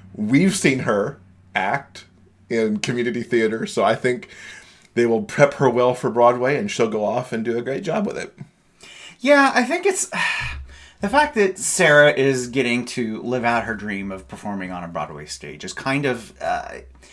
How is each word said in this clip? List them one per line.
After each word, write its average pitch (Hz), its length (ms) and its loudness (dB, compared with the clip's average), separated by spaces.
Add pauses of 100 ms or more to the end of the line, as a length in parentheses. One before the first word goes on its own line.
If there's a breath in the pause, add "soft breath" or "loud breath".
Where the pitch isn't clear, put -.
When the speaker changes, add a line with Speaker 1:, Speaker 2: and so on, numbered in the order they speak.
(140 loud breath)
Speaker 1:
We've 135 420 2
seen 131 240 0
her 107 400 0 (380)
act 104 460 -4 (440)
in 110 300 0
community 120 440 -2
theater, 113 440 0
so 104 180 -2
I 110 100 4
think 123 340 -2 (680 loud breath)
they 117 120 2
will 113 160 0
prep 143 320 4
her 135 140 2
well 123 260 4
for 123 160 -4
Broadway, 123 460 4
and 104 140 -4
she'll 113 180 0
go 107 160 -2
off 120 280 -2
and 113 120 -4
do 117 140 -2
a 120 40 -4
great 135 200 -6
job 196 240 -2
with - 100 -6
it. - 200 -10 (840 loud breath)
Speaker 2:
Yeah, 277 340 4
I 247 100 2
think 359 220 -2
it's, - 200 0
<sighs> - 920 -8
the 202 80 -2
fact 294 260 2
that 196 240 2
Sarah 147 540 6
is 135 360 0
getting 120 380 0
to 110 360 -4
live 120 220 -2
out 117 200 0
her 110 100 -4
dream 98 360 -8
of 95 180 -12
performing 98 440 -8
on 87 120 -8
a 85 40 -10
Broadway 78 380 -8
stage 73 380 -14
is 92 80 -10
kind 139 340 -2
of, 113 340 -4
uh, - 380 -6 (340 loud breath)